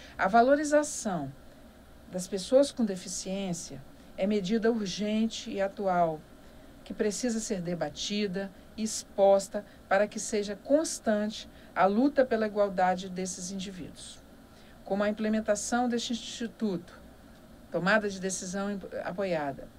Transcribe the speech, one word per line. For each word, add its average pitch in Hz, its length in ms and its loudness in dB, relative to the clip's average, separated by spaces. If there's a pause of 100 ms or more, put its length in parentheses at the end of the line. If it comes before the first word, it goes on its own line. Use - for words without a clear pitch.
(180)
A - 80 2
valorização 247 1080 4 (800)
das 180 160 -6
pessoas 254 460 4
com 240 120 0
deficiência 190 960 -6 (360)
é 190 100 0
medida 214 460 2
urgente 214 800 -2
e 196 120 -2
atual, 175 580 0 (600)
que - 100 -12
precisa 220 480 -2
ser 196 220 -4
debatida 185 880 -4 (260)
e 208 60 -6
exposta 196 840 4 (240)
para 202 180 4
que 214 140 -8
seja 208 360 -4
constante 220 920 0 (260)
a 175 120 4
luta 254 400 4
pela 220 200 0
igualdade 190 600 0
desses 185 420 -8
indivíduos. 185 720 -12 (600)
Como 196 180 0
a 208 60 2
implementação 220 800 0
deste 240 240 -2
instituto, 214 880 -6 (720)
tomada 202 400 2
de 190 100 -10
decisão 190 500 -6
imp-, 196 140 -8 (180)
apoiada, 175 640 -4 (120)